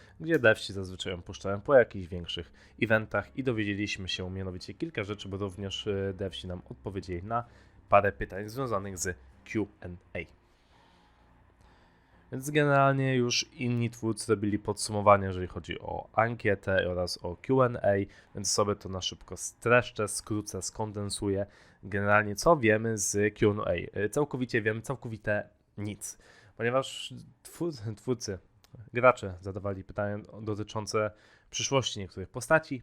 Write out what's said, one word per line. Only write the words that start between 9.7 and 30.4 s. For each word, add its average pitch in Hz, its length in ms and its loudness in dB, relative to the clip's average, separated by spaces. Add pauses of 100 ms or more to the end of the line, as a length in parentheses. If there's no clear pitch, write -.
and 87 200 -14 (140)
A. 87 240 -10 (1900)
Więc 135 180 -6
generalnie 139 680 4
już 120 360 0
inni 120 380 0
twórcy 110 420 -2
robili 101 260 2
podsumowanie, 101 680 4
jeżeli 92 200 -4
chodzi - 340 -8
o - 320 -8
ankietę 101 760 2
oraz 90 360 -4
o 87 120 -6
Q 131 260 4
and 120 140 2
A, 101 160 4 (420)
więc 101 160 -4
sobie 104 240 2
to 98 140 -12
na 95 120 -6
szybko - 360 -8
streszczę, - 720 0
skrócę, 104 540 -6
skondensuję. 101 840 -4 (360)
Generalnie 101 520 2
co 165 220 4
wiemy 110 420 4
z 104 400 0
Q 107 120 6
and 104 160 -2
A? 90 320 -2
Y, 104 100 0
całkowicie 127 540 -2
wiemy, 110 180 0
całkowite 110 680 -4 (300)
nic, 104 400 -8 (380)
ponieważ 127 580 -4 (280)
twór-, 120 540 -8
twórcy, 110 420 -4 (540)
gracze 117 480 4
zadawali 98 440 -6
pytania 104 340 -4 (240)